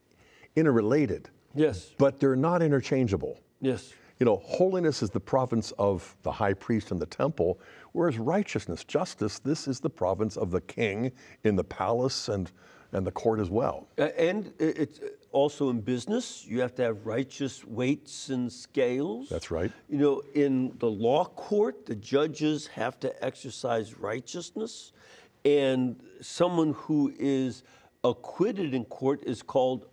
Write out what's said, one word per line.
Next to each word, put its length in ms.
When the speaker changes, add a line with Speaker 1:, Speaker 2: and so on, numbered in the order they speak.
Speaker 1:
interrelated. 720
Speaker 2:
Yes. 440
Speaker 1:
But 220
they're 160
not 260
interchangeable. 800
Speaker 2:
Yes. 320
Speaker 1:
You 60
know, 120
holiness 640
is 80
the 100
province 600
of 420
the 100
high 220
priest 380
and 80
the 80
temple, 520
whereas 260
righteousness, 640
justice, 560
this 280
is 120
the 100
province 480
of 140
the 100
king 500
in 120
the 80
palace 640
and, 220
and 160
the 40
court 280
as 100
well. 380
Speaker 2:
Uh, 60
and 420
i-, 40
it's 360
also 400
in 100
business, 640
you 160
have 140
to 80
have 240
righteous 580
weights 640
and 240
scales. 720
Speaker 1:
That's 220
right. 220
Speaker 2:
You 80
know, 240
in 420
the 140
law 340
court, 600
the 80
judges 720
have 320
to 260
exercise 720
righteousness, 920
and 540
someone 520
who 440
is 460
acquitted 720
in 100
court 380
is 180
called 520